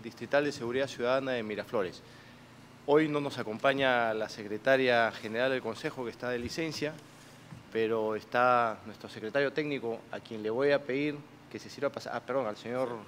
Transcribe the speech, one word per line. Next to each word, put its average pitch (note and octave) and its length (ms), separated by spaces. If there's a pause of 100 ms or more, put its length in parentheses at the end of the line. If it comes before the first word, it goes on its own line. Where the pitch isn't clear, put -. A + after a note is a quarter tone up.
Distrital A#2+ 420
de C#3+ 80
Seguridad B2 340
Ciudadana C3 460
de A#2+ 100
Miraflores. G#2 580 (880)
Hoy D3+ 220
no D3 120
nos C#3 160
acompaña A#2+ 760
la A2 160
secretaria A#2 840
general A#2 380
del B2+ 100
Consejo, B2 460
que A2 40
está B2 200
de B2 80
licencia, D3+ 560 (760)
pero A2 440
está A#2+ 720
nuestro G#2 240
secretario A#2 420
técnico, C3 480 (100)
a G#2 100
quien A2 220
le G#2+ 60
voy C3 220
a C#3+ 120
pedir C#3+ 360 (340)
que A2 60
se G#2+ 100
sirva C#3 220
pasar, - 260
ah, A#2 40
perdón, B2+ 260
al G#2+ 100
señor B2 320 (180)